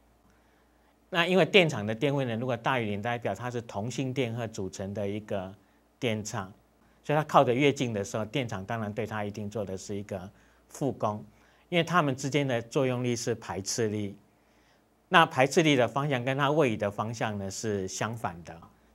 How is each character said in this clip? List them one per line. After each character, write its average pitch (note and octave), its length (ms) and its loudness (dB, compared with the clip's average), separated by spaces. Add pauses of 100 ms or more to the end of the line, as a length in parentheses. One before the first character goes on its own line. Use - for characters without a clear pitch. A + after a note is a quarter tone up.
(1080)
那 E3+ 180 2
因 F#3 100 4
为 E3 80 6
电 F3 220 6
场 G#2+ 180 -2
的 A2 80 0
电 C#3+ 220 0
位 C#3 80 0
能 A#2 160 -2
如 B2+ 60 -4
果 B2+ 100 0
大 C3 240 -2
于 A2+ 60 -2
零， G#2 160 -2
代 A#2+ 160 -2
表 A2+ 180 -4
它 A#2+ 160 -8
是 A#2+ 120 -4
同 A2 280 -6
性 C3 220 -4
电 B2 200 -2
荷 A#2 140 -4
组 F#2+ 220 -6
成 G2+ 240 -8
的 G2+ 120 -4
一 G2+ 140 -4
个 G2+ 340 -6 (460)
电 G#2+ 240 -2
场， G2+ 280 -8 (520)
所 D3+ 100 -2
以 D3+ 40 4
它 D3+ 80 2
靠 D3+ 180 6
得 A#2+ 100 4
越 C#3 200 4
近 B2 200 -2
的 G2+ 100 -2
时 - 120 -6
候， A2 80 -2
电 A#2+ 240 -4
场 G2 160 -6
当 A2+ 160 -4
然 G#2 140 -4
对 A2 120 -4
它 G#2+ 200 -4
一 G#2 40 -6
定 G2+ 200 -8
做 G#2 160 -4
的 F#2+ 120 -6
是 G#2 180 -10
一 G2+ 80 -6
个 G2 260 -8 (400)
负 C3+ 240 -4
功， G#2+ 300 -2 (440)
因 F3 100 0
为 E3 60 4
它 E3 180 4
们 C#3 140 2
之 C#3 140 -4
间 C#3+ 180 2
的 A#2 140 0
作 C3 260 0
用 B2 160 0
力 A#2+ 120 0
是 A#2 200 -2
排 F2+ 240 -6
斥 A2 300 -2
力。 G2+ 260 -4 (960)
那 E3+ 140 8
排 C3+ 220 4
斥 D#3+ 160 4
力 D3 120 6
的 A#2+ 120 4
方 C#3 200 -2
向 B2+ 160 0
跟 C3 140 0
它 C#3 140 2
位 D3+ 200 4
移 G#2 60 0
的 G2+ 140 0
方 A2 200 -4
向 A2+ 280 -2
呢 G2 100 -6
是 G2 380 -4
相 A2+ 280 -4
反 F#2+ 280 -6
的， E2 120 -16 (400)